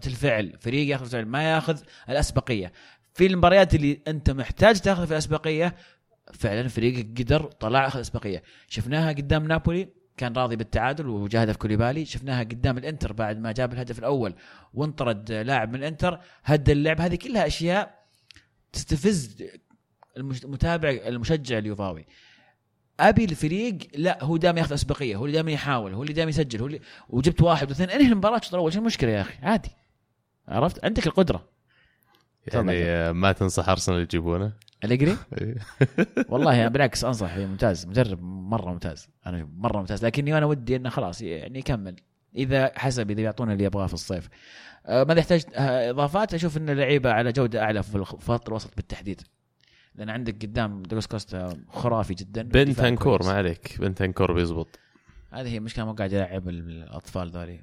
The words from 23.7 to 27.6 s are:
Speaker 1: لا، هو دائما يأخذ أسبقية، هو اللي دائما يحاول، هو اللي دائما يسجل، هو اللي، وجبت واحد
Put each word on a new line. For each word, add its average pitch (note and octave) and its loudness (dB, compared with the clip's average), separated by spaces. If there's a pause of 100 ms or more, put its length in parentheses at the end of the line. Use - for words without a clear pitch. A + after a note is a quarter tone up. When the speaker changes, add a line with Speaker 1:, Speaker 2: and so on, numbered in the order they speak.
Speaker 1:
لا، D3+ 0
هو E3 0
دائما E3+ 2
يأخذ D3+ 0
أسبقية، C#3 -2
هو A2 -4
اللي D3 -2
دائما D#3+ 0
يحاول، B2+ -2
هو G#2+ -6
اللي D3 -4
دائما D#3+ 0
يسجل، C#3 0
هو B2 -2
اللي، D3+ -8 (300)
وجبت D3 4
واحد D3+ 4